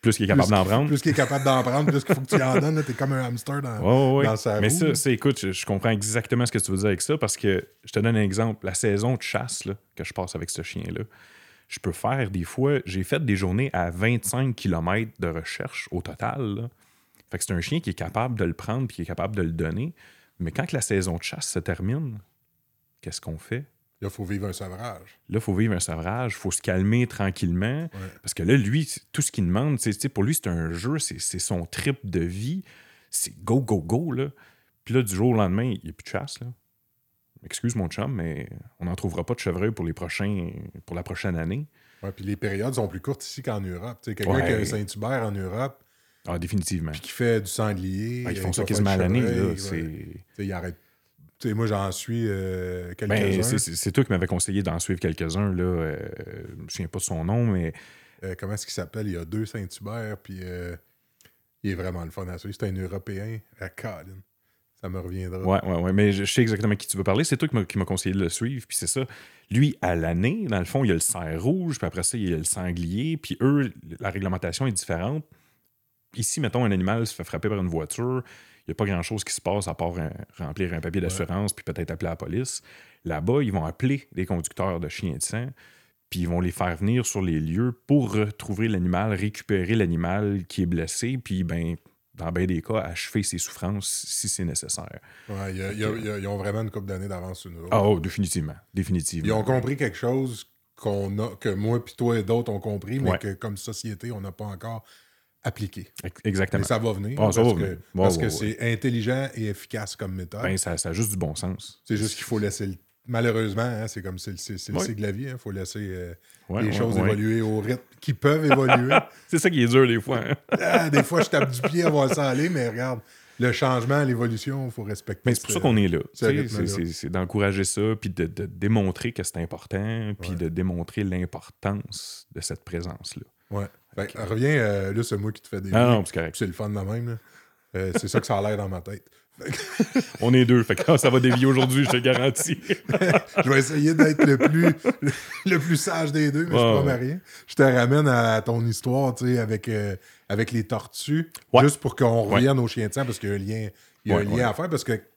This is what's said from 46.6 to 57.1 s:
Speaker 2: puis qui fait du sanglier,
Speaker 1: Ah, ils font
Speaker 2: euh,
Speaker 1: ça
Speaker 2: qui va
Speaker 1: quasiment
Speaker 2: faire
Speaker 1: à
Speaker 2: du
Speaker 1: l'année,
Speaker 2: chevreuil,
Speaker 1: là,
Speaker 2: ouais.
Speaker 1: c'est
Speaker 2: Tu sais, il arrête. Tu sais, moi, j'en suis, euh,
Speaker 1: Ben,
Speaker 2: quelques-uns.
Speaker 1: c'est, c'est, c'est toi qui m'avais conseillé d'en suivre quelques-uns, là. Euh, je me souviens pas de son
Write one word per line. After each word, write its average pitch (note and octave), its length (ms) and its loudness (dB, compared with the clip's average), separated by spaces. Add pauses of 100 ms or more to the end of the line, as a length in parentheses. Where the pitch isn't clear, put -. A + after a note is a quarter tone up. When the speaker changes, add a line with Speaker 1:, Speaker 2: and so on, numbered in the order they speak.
Speaker 2:
puis D#2 100 -8
qui - 100 -14
fait A#2 300 2
du F#2+ 60 -8
sanglier, G#2 800 -4
Speaker 1:
Ah, A#2 40 -4
ils G#2+ 60 -4
font F#2+ 120 -2
Speaker 2:
euh, F2+ 40 -2
Speaker 1:
ça G2+ 100 -2
Speaker 2:
qui G2+ 100 -2
va G#2+ 60 2
Speaker 1:
quasiment G2 160 4
Speaker 2:
faire F#2 100 4
Speaker 1:
à - 20 4
Speaker 2:
du F#2+ 60 4
Speaker 1:
l'année, B2 140 4
Speaker 2:
chevreuil, A#2+ 200 2
Speaker 1:
là, - 60 2
Speaker 2:
ouais. F#2+ 40 -6
Speaker 1:
c'est F#2+ 240 -6
Speaker 2:
Tu - 420 -10 (120)
sais, G2+ 100 -6
il G2 80 -4
arrête. F2 220 -8 (640)
Tu - 80 -4
sais, G#2+ 80 0
moi, A2+ 100 0
j'en G2 260 0
suis, A#2 360 -4
euh, F#2 720 -4
Speaker 1:
Ben, G#2+ 100 -4
Speaker 2:
quelques-uns. G2 320 2
Speaker 1:
c'est, A2+ 160 2
c'est, E2+ 180 -2
c'est - 160 -2
toi C3+ 120 4
qui - 80 2
m'avais F#2 160 2
conseillé F#2+ 340 0
d'en F2 160 0
suivre F2 220 -2
quelques-uns, F2 520 0
là. F2+ 120 0
Euh, E2 340 0 (600)
je D#2 40 -14
me D#2 60 -14
souviens F2 180 -6
pas F#2+ 120 -8
de - 40 -6
son D#2+ 220 -4